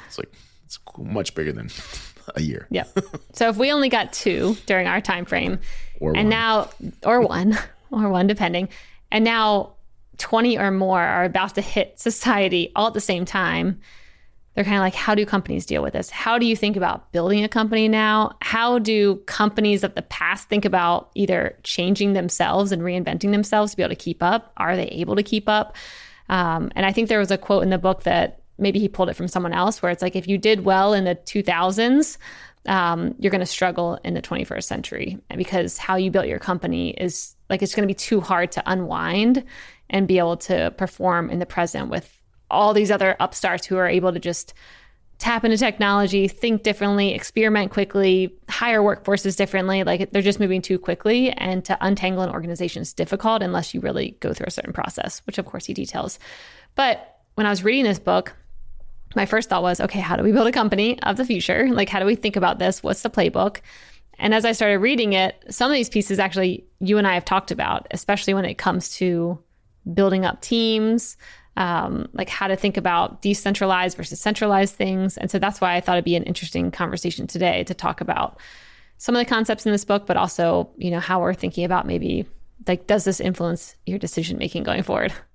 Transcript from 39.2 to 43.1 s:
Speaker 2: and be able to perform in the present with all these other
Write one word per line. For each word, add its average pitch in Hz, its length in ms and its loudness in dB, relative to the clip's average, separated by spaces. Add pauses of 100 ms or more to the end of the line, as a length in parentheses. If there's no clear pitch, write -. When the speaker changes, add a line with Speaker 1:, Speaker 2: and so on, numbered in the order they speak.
Speaker 2:
and 196 180 0
be 185 100 4
able 170 200 2
to 170 400 0
perform 180 520 -2
in 175 80 -4
the 175 80 -2
present - 440 -4
with - 240 -8 (360)
all 208 220 4
these 208 180 4
other 190 280 2